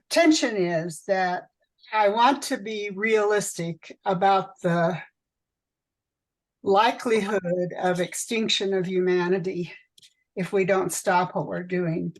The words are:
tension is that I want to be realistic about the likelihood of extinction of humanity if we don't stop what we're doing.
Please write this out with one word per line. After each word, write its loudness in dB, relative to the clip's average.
tension 4
is -2
that -2
I 4
want 4
to -4
be -8
realistic -2
about 2
the 0
likelihood 0
of 0
extinction -2
of 0
humanity 0
if -6
we 2
don't 2
stop 0
what -4
we're -6
doing. -4